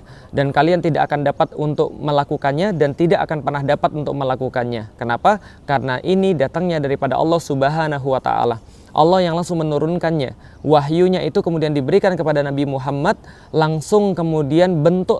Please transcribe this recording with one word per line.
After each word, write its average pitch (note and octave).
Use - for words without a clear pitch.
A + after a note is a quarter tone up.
Dan C#3
kalian E3
tidak C#3+
akan D3
dapat D3+
untuk D3+
melakukannya D3
dan D3
tidak -
akan D#3
pernah C#3+
dapat C#3+
untuk C#3+
melakukannya. B2+
Kenapa? B2+
Karena C3
ini F#3+
datangnya E3
daripada C3+
Allah E3
Subhanahu C#3+
wa C3
Ta'ala. A#2
Allah F3+
yang E3
langsung E3
menurunkannya. D#3
Wahyunya D#3
itu D3+
kemudian D#3+
diberikan D3+
kepada D3
Nabi C#3+
Muhammad, C#3+
langsung D#3+
kemudian D#3+
bentuk F#3